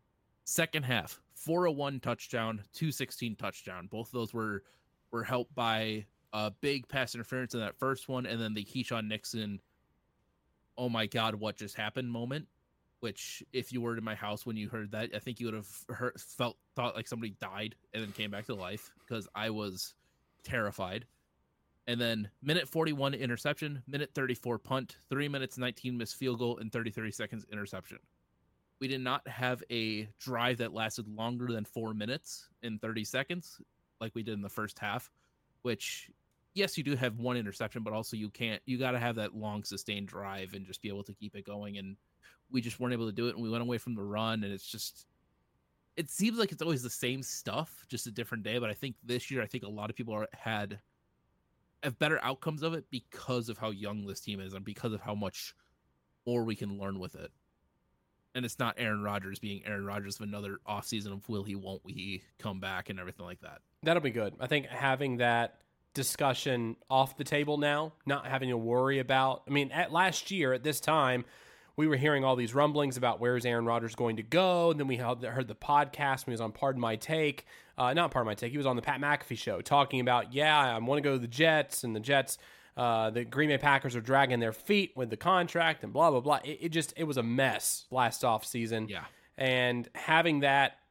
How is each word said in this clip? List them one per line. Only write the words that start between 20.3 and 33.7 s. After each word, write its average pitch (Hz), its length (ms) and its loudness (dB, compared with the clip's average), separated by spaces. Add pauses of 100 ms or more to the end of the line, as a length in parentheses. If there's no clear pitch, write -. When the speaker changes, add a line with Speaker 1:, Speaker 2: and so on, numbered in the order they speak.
Speaker 1:
terrified. 104 640 -4 (800)
And 120 140 -2
then 113 300 0 (120)
minute 147 260 0
forty-one 143 460 0
interception, 135 720 -4
minute 143 260 -4
thirty-four 123 460 -2
punt, - 380 -4 (120)
three 143 200 -2
minutes 135 280 -6
nineteen 123 400 -4
missed 117 200 -6
field 123 240 -2
goal, 120 180 0
and 110 140 -8
thirty-three 113 400 -4
seconds 110 400 -6
interception. 101 460 -8 (800)
We 135 80 -2
did 135 120 -2
not 127 280 -2
have 123 420 -2
a 110 380 -2 (100)
drive 123 400 0
that 117 140 -2
lasted 110 340 -4
longer 117 460 -4
than 110 120 -2
four 110 300 -6
minutes 110 540 -6 (160)
and 110 160 -6
thirty 110 240 -4
seconds 139 560 -4 (400)